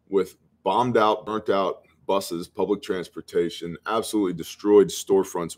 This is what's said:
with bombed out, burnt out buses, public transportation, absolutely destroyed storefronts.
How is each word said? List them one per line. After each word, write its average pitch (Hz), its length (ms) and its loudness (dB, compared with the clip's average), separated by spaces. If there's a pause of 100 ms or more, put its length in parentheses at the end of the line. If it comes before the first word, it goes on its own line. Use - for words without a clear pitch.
with 95 260 -2 (280)
bombed 113 340 0
out, 107 280 2
burnt 107 240 -4
out 98 340 -2 (240)
buses, 87 400 -4
public 101 340 -4
transportation, 85 1040 -6
absolutely 104 480 -2
destroyed 98 540 4
storefronts. 90 720 -2